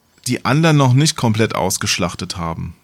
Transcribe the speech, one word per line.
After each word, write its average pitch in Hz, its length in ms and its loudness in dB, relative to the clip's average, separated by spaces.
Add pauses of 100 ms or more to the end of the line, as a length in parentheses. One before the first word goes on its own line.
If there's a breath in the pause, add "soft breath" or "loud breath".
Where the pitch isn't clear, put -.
(260)
die - 180 -4
anderen 156 320 4
noch 131 180 4
nicht 147 220 2
komplett 110 380 0
ausgeschlachtet 92 840 -4
haben. 85 480 -6